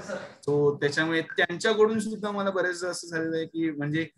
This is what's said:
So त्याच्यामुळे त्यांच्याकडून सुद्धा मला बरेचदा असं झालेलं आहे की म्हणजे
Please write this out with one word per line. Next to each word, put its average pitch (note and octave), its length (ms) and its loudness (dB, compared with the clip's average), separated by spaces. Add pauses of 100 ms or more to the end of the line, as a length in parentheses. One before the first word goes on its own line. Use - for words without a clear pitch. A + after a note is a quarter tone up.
(480)
So C#3+ 260 4
त्याच्यामुळे D#3+ 460 0
त्यांच्याकडून G#3+ 800 2
सुद्धा G#3+ 320 -4
मला G3 200 0
बरेचदा F3+ 380 0
असं F3 200 -8
झालेलं E3 280 -2
आहे D#3+ 100 -2
की E3 240 -2
म्हणजे D3 480 -2